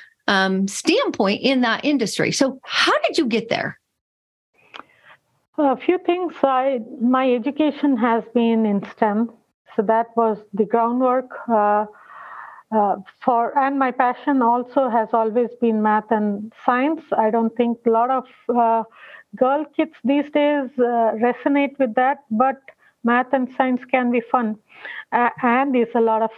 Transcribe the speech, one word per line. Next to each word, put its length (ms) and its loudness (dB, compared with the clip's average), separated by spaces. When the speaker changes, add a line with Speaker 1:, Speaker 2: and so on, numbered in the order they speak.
Speaker 1:
um, 380 2
standpoint 720 -2
in 200 2
that 220 -2
industry. 480 -2
So 320 -2
how 380 0
did 160 -2
you 80 2
get 240 -2
there? 300 -4
Speaker 2:
A 200 2
few 220 -2
things. 420 -2
I, 380 2
my 320 2
education 640 0
has 260 0
been 320 2
in 260 0
stem. 400 -2
So 80 0
that 320 0
was 220 2
the 120 0
groundwork, 640 0
uh, 360 2
uh, 280 2
for, 360 0
and 220 0
my 120 0
passion 500 0
also 480 0
has 240 0
always 340 0
been 200 2
math 300 0
and 400 -2
science. 360 0
I 120 2
don't 260 0
think 300 0
a 40 4
lot 200 2
of, 160 -2
uh, 300 2
girl 360 2
kids 200 -2
these 280 0
days, 460 0
uh, 380 0
resonate 640 0
with 160 0
that, 220 2
but 280 0
math 260 0
and 240 0
science 240 0
can 220 2
be 80 2
fun, 380 -2
uh, 160 2
and 360 2
is 180 2
a 60 2
lot 200 2
of 160 0